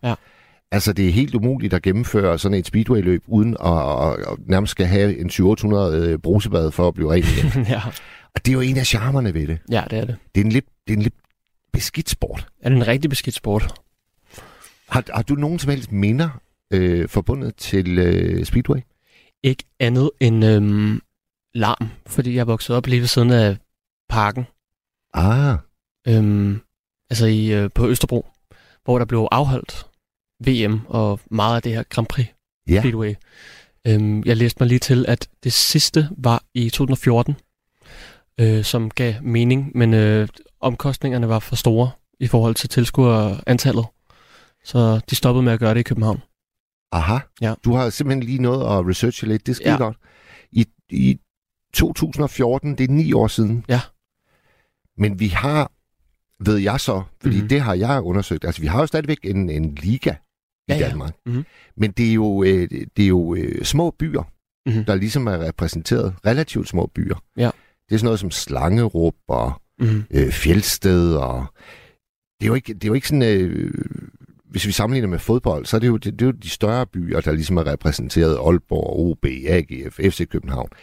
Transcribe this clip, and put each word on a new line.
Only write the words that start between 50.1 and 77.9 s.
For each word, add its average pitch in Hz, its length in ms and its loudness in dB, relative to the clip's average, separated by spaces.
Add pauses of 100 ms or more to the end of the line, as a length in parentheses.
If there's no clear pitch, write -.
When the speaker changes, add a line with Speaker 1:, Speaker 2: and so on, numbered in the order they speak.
Speaker 2:
I, 113 160 4 (220)
i 67 300 2 (540)
to - 200 2
tusind 147 300 -2
og 135 60 -2
fjorten, 135 480 -2
det 131 120 0
er 135 40 2
ni 156 200 2
år 113 140 4
siden. 113 420 -2
Speaker 1:
Ja. 123 120 2 (1160)
Speaker 2:
Men 98 220 -2
vi 110 80 0
har, 139 440 -2 (680)
ved 104 180 2
jeg 101 220 0
så, 95 240 -2 (180)
fordi 110 180 0
Speaker 1:
Mhm. 107 80 -2
Speaker 2:
det 139 140 2
har 110 120 0
jeg 117 280 0
undersøgt, 90 440 -2
altså 82 160 -6
vi 76 60 -2
har 98 120 0
jo 160 60 2
stadigvæk 156 380 -4
en, 95 260 -2
en 76 260 -4
liga 92 340 -2
i - 60 -6 (540)
Speaker 1:
Ja, 143 80 0
ja. - 120 0
Speaker 2:
Danmark. 76 240 -8 (120)
Speaker 1:
Mhm. 123 200 -4 (320)
Speaker 2:
Men 104 140 0
det 117 180 0
er 113 40 4
jo, 104 300 2
øh, 92 260 2 (280)
det 104 60 4
er 98 40 6
jo, 87 280 2
øh, - 300 -4
små 160 340 0
byer, 156 240 -4 (420)
Speaker 1:
Mhm. 110 200 -2
Speaker 2:
der 104 100 0
ligesom 110 320 -2
er 92 200 -2
repræsenteret. 90 680 -4 (100)
Relativt 131 420 -2
små - 280 -2
byer. - 200 -4 (220)
Speaker 1:
Ja. 117 120 2 (400)
Speaker 2:
Det 107 60 0
er - 20 4
sådan 110 80 0
noget 110 140 0
som 92 120 -6
Slangerup 82 840 0 (120)
og, 62 340 -4 (180)
Speaker 1:
Mhm. 107 320 0
Speaker 2:
øh, 67 200 2
Fjeldsted 87 840 2
og... 64 300 -4 (920)
Det 107 60 -4
er - 20 2
jo 113 60 2
ikke, 123 200 -4
det 92 100 -12
er 107 40 -2
jo 107 60 2
ikke 135 140 -2
sådan, 147 140 2
øh, 95 520 0 (760)
hvis - 180 -4
vi 101 40 -2
sammenligner 113 360 0
med 87 120 -2
fodbold, 95 460 0
så 110 120 0
er - 20 4
det 120 80 2
jo, 113 100 4
det, 101 160 -6
det 101 80 -4
er 123 40 2
jo 131 60 2
de - 180 -8
større 117 360 -2
byer, 82 360 -4
der 78 100 0
ligesom 80 260 0
er 80 100 0
repræsenteret. 76 680 0